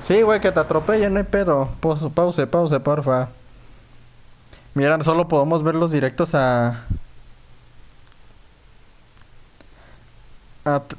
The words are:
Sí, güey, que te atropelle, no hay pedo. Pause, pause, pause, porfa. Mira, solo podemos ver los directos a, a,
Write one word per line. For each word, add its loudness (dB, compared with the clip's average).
Sí, 4
güey, 4
que 0
te 0
atropelle, 0
no 0
hay -2
pedo. 0
Pause, -2
pause, 0
pause, 0
porfa. -2
Mira, 0
solo 0
podemos 2
ver 0
los 0
directos -2
a, 0
a, 0